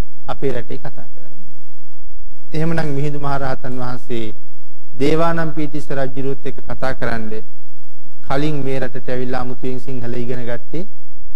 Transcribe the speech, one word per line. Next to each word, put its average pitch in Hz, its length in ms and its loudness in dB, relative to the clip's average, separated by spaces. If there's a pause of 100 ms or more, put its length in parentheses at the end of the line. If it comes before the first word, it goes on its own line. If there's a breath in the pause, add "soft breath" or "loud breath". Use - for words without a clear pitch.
(240)
අපේ 131 280 0
රටේ 120 260 0
කතා - 280 0
කරන්නේ. - 380 0 (1040)
එහෙමනම් 160 420 0
මිහිඳු 143 300 0
මහරහතන් 135 560 0
වහන්සේ 123 580 0 (600)
දේවානම්පියතිස්ස 156 960 0
රජුරුවත් 135 560 0
එක්ක 131 160 0
කතා 127 320 0
කරන්නේ 113 500 0 (760)
කලින් 147 380 0
මේ 135 180 0
රටට 127 300 0
ඇවිල්ලා 127 320 0
අමුතුවෙන් 127 380 0
සිංහල 123 360 0
ඉගෙන 123 280 0
ගත්තේ, 120 440 0 (500)